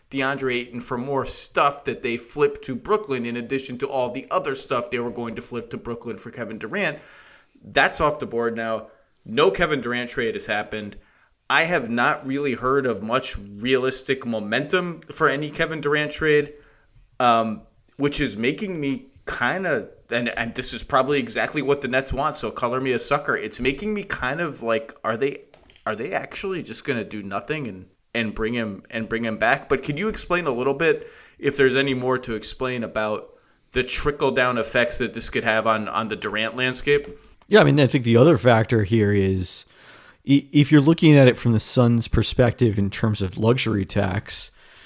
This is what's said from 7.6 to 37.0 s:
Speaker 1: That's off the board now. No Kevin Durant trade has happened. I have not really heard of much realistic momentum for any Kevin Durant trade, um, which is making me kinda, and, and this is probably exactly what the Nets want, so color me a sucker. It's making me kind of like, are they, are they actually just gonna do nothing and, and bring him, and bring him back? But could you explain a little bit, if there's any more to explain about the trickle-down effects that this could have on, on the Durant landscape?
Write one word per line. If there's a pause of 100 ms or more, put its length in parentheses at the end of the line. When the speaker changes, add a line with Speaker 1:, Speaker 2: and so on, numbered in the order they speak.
Speaker 1:
That's
off
the
board
now. (400)
No
Kevin
Durant
trade
has
happened. (540)
I
have
not
really
heard
of
much
realistic
momentum (100)
for
any
Kevin
Durant
trade, (640)
um, (340)
which
is
making
me (180)
kinda, (220)
and, (100)
and
this
is
probably
exactly
what
the
Nets
want,
so
color
me
a
sucker.
It's
making
me
kind
of
like,
are
they, (420)
are
they
actually
just
gonna
do
nothing
and, (280)
and
bring
him,
and
bring
him
back?
But
could
you
explain
a
little
bit, (280)
if
there's
any
more
to
explain
about (340)
the
trickle-down
effects
that
this
could
have
on,
on
the
Durant
landscape? (400)